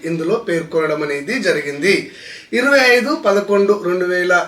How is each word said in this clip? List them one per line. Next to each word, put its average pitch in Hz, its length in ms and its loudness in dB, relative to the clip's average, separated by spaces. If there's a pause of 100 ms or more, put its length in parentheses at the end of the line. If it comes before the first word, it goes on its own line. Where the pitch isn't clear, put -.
ఇందులో 165 300 -2
పేర్కొనడం 160 680 -2
అనేది 147 360 -4
జరిగింది. 151 720 -2 (420)
ఇరవై 269 280 4
ఐదు 247 340 4
పదకొండు 202 720 2
రెండు 180 180 0
వేల 180 440 2